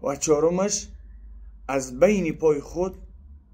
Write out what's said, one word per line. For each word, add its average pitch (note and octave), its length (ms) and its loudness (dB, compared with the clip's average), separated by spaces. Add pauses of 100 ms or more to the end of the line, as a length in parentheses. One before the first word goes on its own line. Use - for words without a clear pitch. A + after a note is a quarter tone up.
Ва C3+ 140 -4
чорумаш, E3 600 2 (920)
аз C3+ 240 -2
байни E3+ 420 2
пои D3+ 260 2
худ F3+ 340 -6 (600)